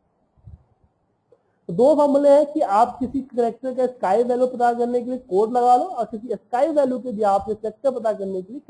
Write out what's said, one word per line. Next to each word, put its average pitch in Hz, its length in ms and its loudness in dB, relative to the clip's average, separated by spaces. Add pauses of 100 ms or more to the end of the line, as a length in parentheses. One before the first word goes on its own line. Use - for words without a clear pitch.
(1700)
तो 180 60 -10
दो 254 220 4
formula 285 340 4
हैं 285 240 4
कि 311 80 -2
आप 202 380 2
किसी 262 220 -6
character 233 540 -4
का 254 120 0
sky 214 360 0
value 247 240 0
पता 240 260 0
करने 240 280 -2
के 240 80 -8
लिए 254 100 -6
code 220 320 -2
लगा 247 240 4
लो 285 80 2
और 302 220 -6
किसी 226 220 -12
sky 240 400 -2
value 277 320 0
के 247 120 -8
भी 214 120 -4
आप 196 220 2
कैरेक्टर 214 460 -4
पता 226 220 -4
करने 190 280 -6
के 196 120 -18
लिए 294 160 -14